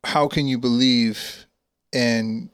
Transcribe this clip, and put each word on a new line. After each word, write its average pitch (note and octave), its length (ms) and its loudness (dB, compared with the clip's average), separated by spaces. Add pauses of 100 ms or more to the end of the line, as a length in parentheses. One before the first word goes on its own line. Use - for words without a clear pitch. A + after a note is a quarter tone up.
"How D3 240 2
can C#3+ 200 0
you C3 100 0
believe A#2+ 880 0 (460)
in A2+ 600 -2